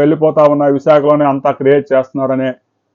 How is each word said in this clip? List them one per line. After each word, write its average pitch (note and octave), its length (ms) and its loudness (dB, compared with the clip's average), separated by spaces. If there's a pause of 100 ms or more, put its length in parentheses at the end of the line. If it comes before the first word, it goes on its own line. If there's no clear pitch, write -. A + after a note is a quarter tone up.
వెళ్ళిపోతా D#3 400 0 (100)
ఉన్నాయి, C#3+ 260 0
విశాఖలోనే D3 540 2
అంతా C#3 180 -2
క్రియేట్ C#3 420 0
చేస్తున్నారనే C3 580 -4 (440)